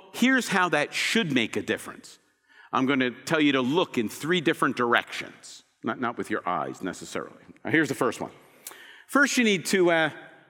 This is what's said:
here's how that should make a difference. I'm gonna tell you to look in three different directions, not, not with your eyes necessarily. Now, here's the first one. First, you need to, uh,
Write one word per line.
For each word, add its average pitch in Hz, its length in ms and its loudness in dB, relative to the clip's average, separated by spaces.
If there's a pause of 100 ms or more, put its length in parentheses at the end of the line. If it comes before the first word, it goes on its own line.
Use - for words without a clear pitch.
(140)
here's 254 360 4
how 185 200 2
that 147 240 0
should 208 380 0
make 117 260 0
a 98 60 -2
difference. - 560 -6 (520)
I'm 127 140 0
gonna 131 240 2
tell 156 300 0
you 147 140 6
to 135 80 2
look 151 360 0
in 110 120 0
three 170 320 -2
different 147 360 0
directions, - 840 -2 (200)
not, 113 160 -4
not 120 200 -6
with 95 100 -8
your 104 180 -6
eyes 71 360 -4
necessarily. - 500 -8 (300)
Now, 101 80 -8
here's 151 180 2
the 131 60 -6
first 120 260 -2
one. - 100 -8 (760)
First, 277 300 2
you 247 60 4
need 202 240 2
to, 180 220 4
uh, 160 200 2 (400)